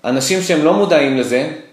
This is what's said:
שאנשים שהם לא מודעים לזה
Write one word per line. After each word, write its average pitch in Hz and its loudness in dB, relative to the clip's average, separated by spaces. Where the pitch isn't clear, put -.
שאנשים 135 -2
שהם 160 0
לא 170 4
מודעים 156 2
לזה 131 -2